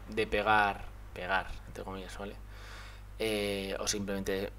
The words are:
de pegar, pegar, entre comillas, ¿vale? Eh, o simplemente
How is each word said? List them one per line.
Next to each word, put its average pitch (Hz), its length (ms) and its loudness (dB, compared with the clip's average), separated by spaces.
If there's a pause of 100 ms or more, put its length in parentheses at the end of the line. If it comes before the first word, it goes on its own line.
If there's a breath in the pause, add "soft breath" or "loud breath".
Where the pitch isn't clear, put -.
de 110 180 2
pegar, 104 580 6 (280)
pegar, 90 340 2 (200)
entre - 160 -8
comillas, 95 340 -6
¿vale? 101 180 -6 (840 loud breath)
Eh, 101 600 0
o 92 80 -2
simplemente 98 720 0